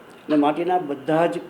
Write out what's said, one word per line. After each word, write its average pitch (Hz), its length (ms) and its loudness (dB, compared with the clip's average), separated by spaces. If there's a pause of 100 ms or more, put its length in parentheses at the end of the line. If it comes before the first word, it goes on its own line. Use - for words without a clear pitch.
(280)
અને 151 80 2
માટીના 165 420 2
બધા 160 480 0
જ 170 120 -4 (120)